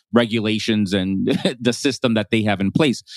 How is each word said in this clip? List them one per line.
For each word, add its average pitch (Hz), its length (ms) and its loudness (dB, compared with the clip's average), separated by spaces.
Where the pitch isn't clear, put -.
regulations 107 800 0
and 95 340 0
<laughs> 139 340 -2
the 120 120 2
system 123 400 -2
that 107 180 -2
they 110 120 2
have 101 180 0
in 98 120 0
place. 143 300 2